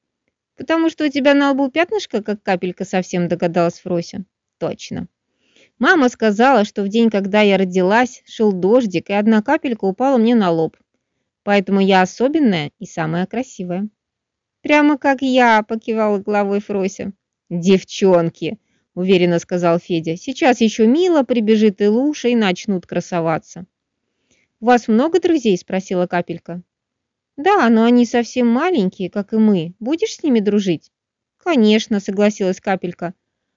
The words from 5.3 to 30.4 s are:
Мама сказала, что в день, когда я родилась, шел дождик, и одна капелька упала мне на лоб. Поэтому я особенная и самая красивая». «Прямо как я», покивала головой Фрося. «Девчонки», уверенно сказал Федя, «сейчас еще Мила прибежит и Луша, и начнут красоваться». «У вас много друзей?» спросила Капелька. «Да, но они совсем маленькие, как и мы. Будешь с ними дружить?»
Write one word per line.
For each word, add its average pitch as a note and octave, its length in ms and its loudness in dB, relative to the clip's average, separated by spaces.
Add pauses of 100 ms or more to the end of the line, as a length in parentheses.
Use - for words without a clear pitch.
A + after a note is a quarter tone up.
Мама C#4+ 320 2
сказала, A3+ 560 2
что - 160 -8
в G3 80 -4
день, A3+ 220 2
когда G3 300 0
я G3+ 160 4
родилась, F#3+ 680 0
шел G#3+ 260 0
дождик, F#3+ 600 0
и - 20 -2
одна G#3+ 300 2
капелька C4+ 420 -4
упала B3 320 0
мне A3+ 160 2
на G#3 160 2
лоб. E3 260 -2 (680)
Поэтому G3 360 0
я F#3+ 220 4
особенная G#3+ 800 0
и F#3 80 -16
самая E3+ 400 -4
красивая». G3 600 -8 (720)
«Прямо D4 360 2
как C4+ 240 -2
я», B3 400 2
покивала A3 560 -4
головой G3+ 420 -2
Фрося. G3 540 -6 (360)
«Девчонки», F3 1080 0 (380)
уверенно F3 420 2
сказал F3 400 -2
Федя, E3 400 -6
«сейчас C4+ 420 -2
еще A3 280 2
Мила E4 340 2
прибежит A3 600 2
и G#3 60 2
Луша, B3 420 0
и A#3+ 60 0
начнут F#3+ 520 -2
красоваться». E3+ 800 -6 (920)
«У A3 60 -8
вас A#3+ 220 2
много C#4+ 320 2
друзей?» C#4 360 0
спросила F#3 520 -4
Капелька. F3 560 -8 (760)
«Да, D#4 320 2
но A3+ 140 4
они A#3+ 240 4
совсем A#3+ 400 -2
маленькие, A#3 640 -2
как G3+ 200 -8
и A3 60 -2
мы. F#3+ 420 2
Будешь D#4+ 360 -4
с - 80 -18
ними B3+ 160 2
дружить?» G3 520 -2 (460)